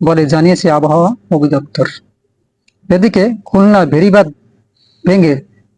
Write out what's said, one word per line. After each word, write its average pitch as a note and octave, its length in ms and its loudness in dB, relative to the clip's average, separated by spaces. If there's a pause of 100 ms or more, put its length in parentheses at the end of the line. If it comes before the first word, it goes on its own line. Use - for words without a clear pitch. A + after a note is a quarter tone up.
বলে D#3+ 220 0
জানিয়েছে E3 460 0
আবহাওয়া D#3 440 0 (160)
অধিদপ্তর। C#3+ 560 -2 (1080)
এদিকে G3 340 0 (160)
খুলনা G3 400 2
ভেড়িবাঁধ F3+ 420 2 (800)
ভেঙে F3 360 0 (360)